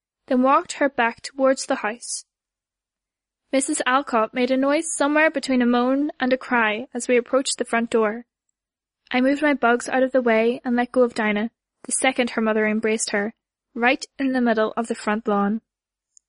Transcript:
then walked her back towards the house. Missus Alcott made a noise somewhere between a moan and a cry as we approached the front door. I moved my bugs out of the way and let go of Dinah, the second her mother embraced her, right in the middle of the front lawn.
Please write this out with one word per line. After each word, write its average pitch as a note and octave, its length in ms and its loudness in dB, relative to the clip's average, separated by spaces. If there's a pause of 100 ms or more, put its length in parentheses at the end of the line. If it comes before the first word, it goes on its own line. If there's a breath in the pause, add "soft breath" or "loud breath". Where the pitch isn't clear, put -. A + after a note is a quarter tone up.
(280)
then B3+ 140 2
walked C#4+ 320 2
her C#4+ 160 0
back A#3 320 -2
towards C4+ 440 0
the C#4 100 -2
house. - 500 -8 (1300)
Missus C#4 340 -2
Alcott B3 480 0
made B3 180 0
a C4 60 0
noise C#4+ 360 0
somewhere D4+ 360 2
between C4 320 0
a A#3+ 40 2
moan B3+ 540 0
and B3+ 140 0
a B3+ 40 4
cry A3+ 560 -2
as A#3+ 140 -8
we B3+ 80 4
approached B3 420 0
the B3 80 -4
front A#3 240 -2
door. A3+ 360 0 (840)
I B3+ 100 2
moved C#4 200 2
my D4 120 2
bugs A#3+ 340 0
out B3+ 160 0
of B3+ 80 0
the C4 100 2
way A#3 440 2
and A#3+ 100 -2
let B3 160 -2
go B3+ 120 4
of A#3 100 0
Dinah, G#3+ 380 -2 (320)
the - 80 -12
second B3+ 400 0
her A3+ 100 -4
mother A3 240 0
embraced A3 460 -2
her, G#3+ 220 -4 (400)
right B3 300 0 (140)
in C4+ 140 -2
the B3+ 100 0
middle A3 340 0
of A#3 120 -4
the A3+ 80 -4
front G#3+ 320 -4
lawn. G3+ 340 0 (680)